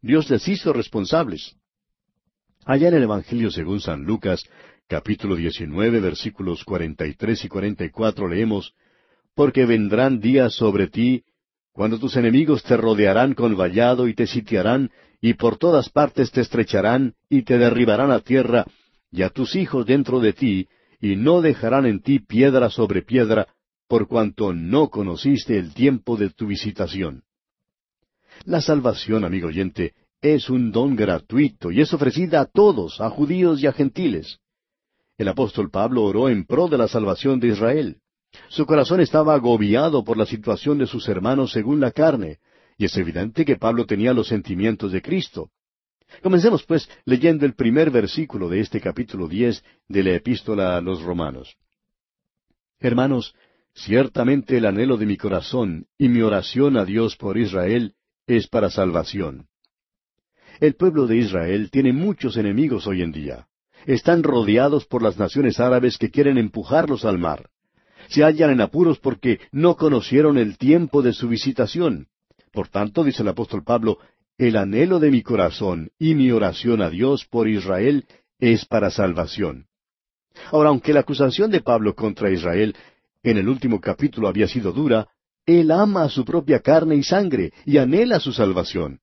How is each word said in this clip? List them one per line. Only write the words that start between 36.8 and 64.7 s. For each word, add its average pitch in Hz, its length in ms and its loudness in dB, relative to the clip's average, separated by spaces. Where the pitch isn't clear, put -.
salvación 113 500 -2
de 120 100 0
Israel. 113 500 -2
Su 151 180 -2
corazón 156 340 2
estaba 156 340 2
agobiado 120 720 2
por 113 140 -2
la 110 80 2
situación 120 520 -4
de 131 80 0
sus - 220 -8
hermanos 117 440 -2
según 131 280 -2
la 127 120 0
carne, 135 460 0
y 104 80 -4
es 92 120 -2
evidente 95 480 -4
que 143 120 0
Pablo 117 300 -2
tenía 110 260 0
los 131 160 0
sentimientos 101 640 -4
de 92 80 -2
Cristo. - 500 -6
Comencemos, 185 420 2
pues, - 240 -2
leyendo 143 400 2
el 127 80 0
primer 135 360 2
versículo 110 580 -2
de 92 120 -2
este 110 200 -4
capítulo 95 480 -8
diez 110 360 -2
de 98 140 0
la 95 80 2
Epístola 95 680 -2
a 87 60 -2
los 87 200 -6
Romanos. 80 540 -8
"Hermanos, 127 560 0
ciertamente 127 840 0
el 113 80 0
anhelo 113 300 0
de 107 100 -2
mi 104 100 -2
corazón 95 720 -4
y 139 100 4
mi 120 120 4
oración 113 560 2
a 104 80 2
Dios 104 320 -2
por 101 220 -6
Israel 101 560 -2
es 113 220 0
para 104 220 0
salvación". 85 760 -4
El 151 140 2
pueblo 156 320 2
de 113 120 2
Israel 95 520 -2
tiene 127 220 2
muchos 143 440 -4
enemigos 110 500 -2
hoy 92 160 -4
en 82 100 -6
día. 71 340 -12
Están 160 380 2
rodeados 131 640 2